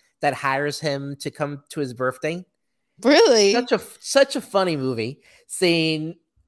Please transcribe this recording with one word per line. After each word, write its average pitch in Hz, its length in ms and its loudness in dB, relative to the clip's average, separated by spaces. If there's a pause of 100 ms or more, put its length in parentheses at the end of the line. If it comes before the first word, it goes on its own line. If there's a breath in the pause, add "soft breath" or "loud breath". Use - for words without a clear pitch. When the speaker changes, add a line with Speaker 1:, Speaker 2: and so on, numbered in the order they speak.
(200)
Speaker 1:
that 143 140 0
hires 139 460 -2
him 139 400 -6
to - 120 -8
come 143 380 -8
to 156 100 -6
his 127 140 -6
birthday. 131 500 -4 (580)
Speaker 2:
Really? 240 520 6
Speaker 1:
Such 254 180 -2
a, 202 80 0 (200)
such 277 360 2
a 247 60 -4
funny 185 340 0
movie, 131 460 -4 (240 soft breath)
seeing 160 720 0 (320)